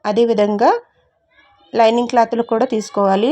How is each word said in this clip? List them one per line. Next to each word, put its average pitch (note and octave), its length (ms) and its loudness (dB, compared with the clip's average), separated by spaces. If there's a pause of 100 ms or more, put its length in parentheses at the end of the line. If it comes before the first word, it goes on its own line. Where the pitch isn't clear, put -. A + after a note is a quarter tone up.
అదే G#3+ 180 0
విధంగా G#3+ 460 0 (1000)
లైనింగ్ A#3 400 2
క్లాత్లు A#3 320 0
కూడా A#3 220 -2
తీసుకోవాలి. G#3 640 -2